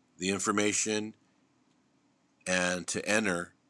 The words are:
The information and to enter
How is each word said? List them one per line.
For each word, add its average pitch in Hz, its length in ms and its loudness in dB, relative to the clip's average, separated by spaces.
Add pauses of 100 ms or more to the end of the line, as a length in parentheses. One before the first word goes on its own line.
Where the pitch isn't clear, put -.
(180)
The 90 100 0
information 107 840 0 (1300)
and 90 420 0
to - 200 -4
enter 98 460 0 (160)